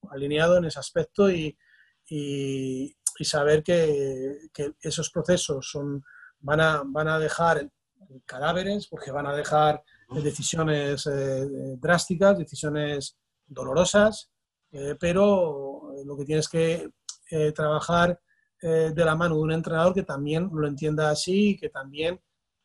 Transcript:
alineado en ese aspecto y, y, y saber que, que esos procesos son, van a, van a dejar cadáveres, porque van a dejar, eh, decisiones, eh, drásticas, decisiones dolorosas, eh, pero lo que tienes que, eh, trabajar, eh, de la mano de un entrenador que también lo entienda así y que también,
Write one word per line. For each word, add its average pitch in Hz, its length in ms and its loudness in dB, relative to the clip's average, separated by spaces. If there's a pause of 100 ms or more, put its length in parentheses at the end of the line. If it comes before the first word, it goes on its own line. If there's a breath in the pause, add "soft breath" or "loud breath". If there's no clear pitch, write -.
(100)
alineado 147 480 2
en 175 80 0
ese 143 140 -6
aspecto 185 500 2
y, 160 260 -4 (520 soft breath)
y, 139 840 -4 (240)
y 156 60 -4
saber 151 380 2
que, 143 880 0
que 147 280 -6
esos 156 300 -6
procesos 160 600 -2
son, 143 340 -6 (360 loud breath)
van 147 200 2
a, 156 240 4
van 147 240 -2
a 160 100 0
dejar 156 520 0 (560)
cadáveres, 180 600 -4
porque - 220 -12
van 143 160 -4
a 143 80 -4
dejar, 151 480 2 (320 soft breath)
eh, 156 60 -4
decisiones, 147 840 -2
eh, 135 720 -4
drásticas, 175 600 4
decisiones 147 760 -6 (300)
dolorosas, 160 840 2 (420)
eh, 143 260 -6
pero 170 960 2 (100)
lo 139 120 -10
que 143 80 -8
tienes 151 240 0
que, 165 420 0 (400)
eh, 151 220 2
trabajar, 170 680 2 (400)
eh, 160 340 2
de 165 100 4
la 160 100 4
mano 165 220 2
de 156 60 2
un 156 100 0
entrenador 165 420 2
que 190 80 0
también 151 500 -2
lo 151 140 0
entienda 151 440 0
así 190 400 2
y 196 60 0
que 151 140 -8
también, 147 500 -6 (440)